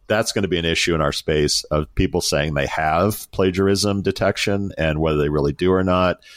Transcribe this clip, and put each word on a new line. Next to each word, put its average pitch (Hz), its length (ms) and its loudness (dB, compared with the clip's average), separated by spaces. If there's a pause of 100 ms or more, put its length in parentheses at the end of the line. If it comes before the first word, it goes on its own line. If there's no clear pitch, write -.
that's 110 240 0
gonna 98 160 -2
be 87 100 0
an 82 60 -2
issue 82 280 0
in 80 80 0
our 73 120 2
space 76 520 0
of 76 300 -2
people 90 260 0
saying 76 340 -2
they 69 120 -2
have 85 640 -2
plagiarism 98 720 0
detection 101 760 -2
and 78 220 0
whether 78 200 0
they 73 100 2
really 73 240 0
do 90 180 0
or 92 140 2
not. 90 340 2 (180)